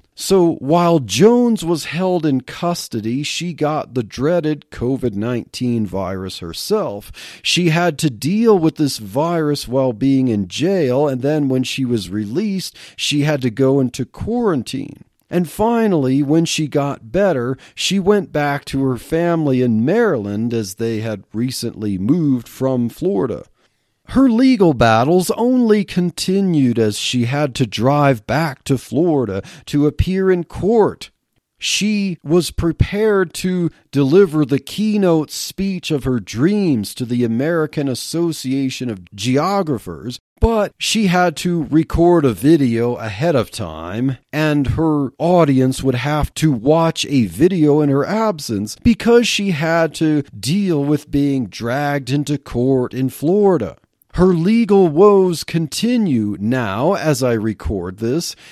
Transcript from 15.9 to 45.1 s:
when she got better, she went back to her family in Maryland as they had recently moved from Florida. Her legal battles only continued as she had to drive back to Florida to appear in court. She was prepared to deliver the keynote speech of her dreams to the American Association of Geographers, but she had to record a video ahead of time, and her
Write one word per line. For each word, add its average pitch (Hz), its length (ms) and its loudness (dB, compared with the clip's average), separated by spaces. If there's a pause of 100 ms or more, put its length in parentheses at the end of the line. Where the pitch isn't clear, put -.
when 160 240 2
she 156 200 -4
got 139 460 -4
better, 135 460 0 (160)
she - 240 -2
went 196 340 2
back 147 340 -2
to 135 180 -2
her 131 120 0
family 160 640 0
in 113 240 2
Maryland 120 720 0
as 104 220 -4
they 113 240 -4
had 107 240 -6 (100)
recently 110 640 -4
moved 131 500 0
from 131 400 -2
Florida. 156 560 -4 (680)
Her 262 200 4
legal 226 420 4
battles 123 600 2
only 226 520 2
continued 175 960 0
as 107 180 2
she 123 280 -2
had 139 320 -2
to 131 100 0
drive 135 580 0
back 143 380 -4
to 135 160 0
Florida 127 640 -2 (220)
to 147 240 0
appear 190 420 0
in 175 140 0
court. 185 680 0 (480)
She 196 640 -2
was 160 300 0
prepared 196 840 0
to 180 340 -2 (220)
deliver 151 540 4
the 135 160 0
keynote 190 720 0
speech - 580 -6
of 135 140 -2
her 131 160 -2
dreams 143 760 0
to 131 100 -6
the 120 200 -2
American 147 640 -2
Association 135 1040 -4
of 92 220 -12
Geographers, 127 1080 -4 (180)
but 220 400 2
she 214 300 0
had 180 300 2
to 175 260 -2
record 165 600 4
a 127 80 4
video 120 600 2
ahead 113 400 -2
of 113 160 0
time, 95 680 -6 (140)
and 147 360 0
her 151 500 0